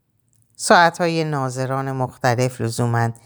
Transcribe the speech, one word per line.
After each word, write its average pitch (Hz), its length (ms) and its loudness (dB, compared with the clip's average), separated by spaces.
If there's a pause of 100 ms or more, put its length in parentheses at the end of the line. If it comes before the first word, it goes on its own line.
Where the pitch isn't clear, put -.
(560)
ساعت‌های 170 680 2
ناظران 135 680 -4
مختلف 127 680 -2
لزوماً 117 480 0 (160)